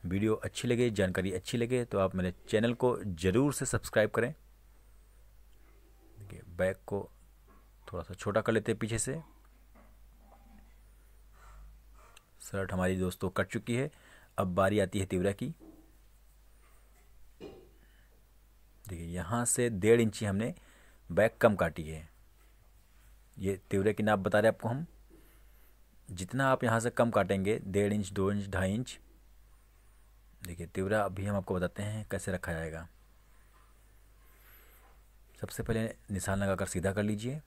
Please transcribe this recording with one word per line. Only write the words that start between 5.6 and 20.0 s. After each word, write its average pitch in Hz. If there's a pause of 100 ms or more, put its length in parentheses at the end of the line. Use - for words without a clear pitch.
देखिए, 95
बैक 92 (100)
को 101 (840)
थोड़ा 87
सा 95
छोटा 101
कर 113
लेते 110
हैं 104
पीछे 110
से। 143 (3250)
शर्ट 95
हमारी 92
दोस्तों 92
कट 95
चुकी 117
है। 139 (460)
अब 101
बारी 95
आती 98
है 95
तिवरा 95
की। 147 (3250)
देखिए, 85
यहाँ 90
से 120
डेढ़ 110